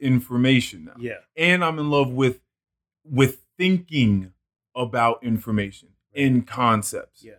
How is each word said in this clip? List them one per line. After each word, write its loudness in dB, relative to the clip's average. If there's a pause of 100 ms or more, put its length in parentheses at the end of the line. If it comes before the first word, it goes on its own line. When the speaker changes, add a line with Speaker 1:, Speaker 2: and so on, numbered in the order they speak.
Speaker 1:
information 2
now. -20
Speaker 2:
Yeah. -12 (140)
Speaker 1:
And 0
I'm -2
in -4
love 0
with, 0 (640)
with 0 (140)
thinking 0 (400)
about -2
information -4 (260)
Speaker 2:
Right. 0
Speaker 1:
in 2
concepts. -2
Speaker 2:
Yeah. -20